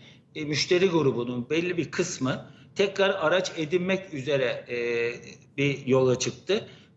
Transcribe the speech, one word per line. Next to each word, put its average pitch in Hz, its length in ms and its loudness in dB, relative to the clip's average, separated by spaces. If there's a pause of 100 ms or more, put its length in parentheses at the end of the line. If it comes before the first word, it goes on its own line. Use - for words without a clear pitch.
(340)
e, 156 100 -6
müşteri 175 440 2
grubunun 123 600 0
belli 175 260 0
bir 151 140 -4
kısmı - 600 -4 (260)
tekrar 202 340 2
araç 175 460 2
edinmek 180 580 -2
üzere, 127 540 -2
e, 123 80 -6 (800)
bir 139 300 -2
yola 131 320 4
çıktı. - 480 -4 (300)